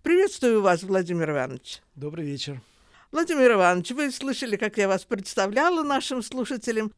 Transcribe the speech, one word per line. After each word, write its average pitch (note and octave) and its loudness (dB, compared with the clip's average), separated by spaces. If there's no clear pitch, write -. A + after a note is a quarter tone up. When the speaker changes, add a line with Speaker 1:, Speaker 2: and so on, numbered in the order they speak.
Speaker 1:
Приветствую D4 2
вас, F3+ 4
Владимир F3 0
Иванович. C3 -6
Speaker 2:
Добрый D3+ -8
вечер. C#3 -8
Speaker 1:
Владимир D4 4
Иванович, F3+ 4
вы C#4 -2
слышали, B3+ -4
как G#3 -4
я G3 2
вас F#3+ -2
представляла B3 0
нашим C4+ -2
слушателям, A3+ -4